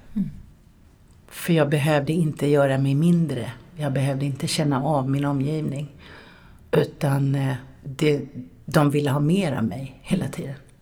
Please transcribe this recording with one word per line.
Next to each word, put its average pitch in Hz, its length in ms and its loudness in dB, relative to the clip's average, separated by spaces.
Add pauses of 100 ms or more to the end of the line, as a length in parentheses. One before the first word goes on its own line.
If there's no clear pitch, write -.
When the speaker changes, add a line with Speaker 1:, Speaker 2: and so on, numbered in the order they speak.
(140)
Speaker 1:
Mm. 202 160 -4 (1000)
Speaker 2:
För - 240 -4
jag 151 160 4
behövde 147 440 2
inte 156 340 0
göra 139 320 4
mig 139 160 2
mindre. 156 580 2 (240)
Jag 147 160 -4
behövde 135 340 0
inte 139 220 -4
känna 143 360 0
av 143 260 0
min 143 140 0
omgivning. 143 640 -2 (800)
Utan, 139 640 0
eh, 135 200 0 (300)
det, 143 380 0 (420)
de 147 260 4
ville 143 200 0
ha 143 100 0
mer 165 320 2
av 107 120 -2
mig 127 380 -8
hela - 260 -2
tiden. 139 260 -10 (280)